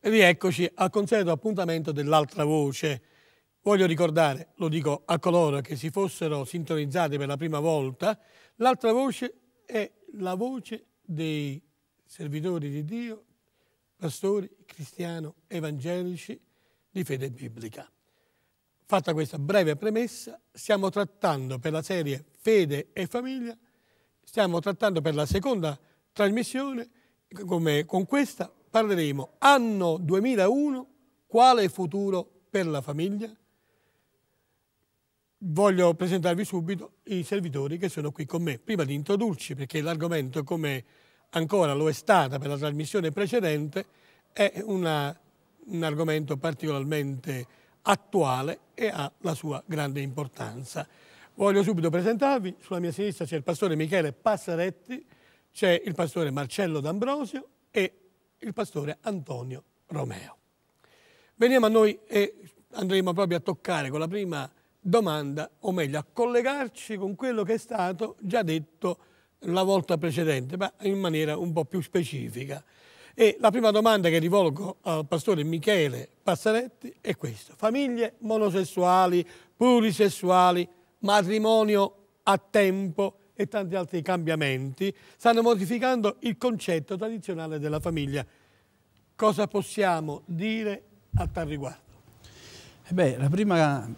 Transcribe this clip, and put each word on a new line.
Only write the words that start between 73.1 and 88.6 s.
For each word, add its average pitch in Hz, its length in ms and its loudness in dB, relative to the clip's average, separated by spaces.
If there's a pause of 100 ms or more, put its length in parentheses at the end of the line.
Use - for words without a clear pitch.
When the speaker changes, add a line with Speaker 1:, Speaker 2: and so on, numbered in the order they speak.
Speaker 1:
E 220 260 4
la 220 120 6
prima 220 180 2
domanda 214 400 4
che 165 80 4
rivolgo 175 640 2
al 156 240 -2
pastore 165 380 0
Michele 156 640 0 (140)
Passaretti 220 760 -2
è 208 160 -4
questa. - 400 -12
Famiglie 233 640 -2
monosessuali, 185 1040 2 (320)
plurisessuali, 185 1120 4 (340)
matrimonio 208 1040 4 (180)
a 196 160 4
tempo 196 800 0 (160)
e 196 120 -2
tanti 196 260 -4
altri 180 300 -4
cambiamenti 156 920 0 (240)
stanno 233 240 4
modificando 226 800 2
il 233 180 -4
concetto 190 580 -2
tradizionale 175 600 -6
della 151 220 -4
famiglia. 143 440 -4 (920)